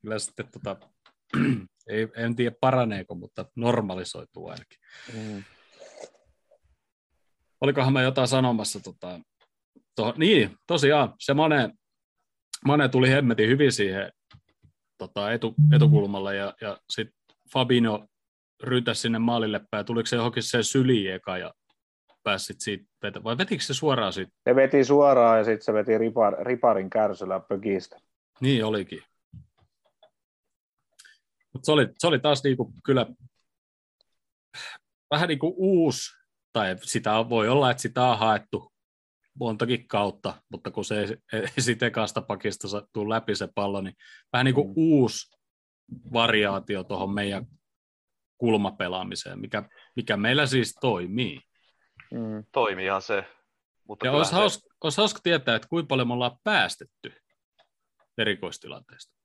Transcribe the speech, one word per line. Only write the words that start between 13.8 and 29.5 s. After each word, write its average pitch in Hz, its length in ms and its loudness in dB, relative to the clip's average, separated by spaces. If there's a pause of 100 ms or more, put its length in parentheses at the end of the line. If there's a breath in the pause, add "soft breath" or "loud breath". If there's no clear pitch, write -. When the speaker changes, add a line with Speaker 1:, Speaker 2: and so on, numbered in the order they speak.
Speaker 1:
tota, 101 340 -4
etu-, 117 220 -4 (180)
etukulmalle 101 640 4
ja, 98 240 -6
ja 101 180 -10 (120)
sit 110 180 -6 (440)
Fabinho 120 540 2 (560)
ryntäsi 123 380 -2
sinne 113 180 -2
maalille 113 420 0 (100)
päin. 104 160 -6
Tuliko 117 200 -2
se 123 100 -2
johonkin 117 260 -2
sen 113 220 -2
syliin 123 500 2
eka 92 240 -8
ja 82 160 -10 (680)
pääsi 98 220 -2
sit - 160 -12
siitä 101 240 -6 (180)
vetä-, 104 220 -10
vai 120 140 -4
vetikö 170 240 -2
se 139 120 -6
suoraan 127 380 0
siitä? 95 200 -8 (160)
Speaker 2:
Se 127 80 6
veti 135 280 6
suoraan 127 540 8
ja 110 60 4
sit 110 180 0
se 113 100 -2
veti 107 260 2
ripar-, 113 480 2
riparin 117 440 2
kärsyllä 95 580 -2
pökistä. 98 480 -4 (440)
Speaker 1:
Niin 127 240 0
olikin. 104 380 -6 (2500 soft breath)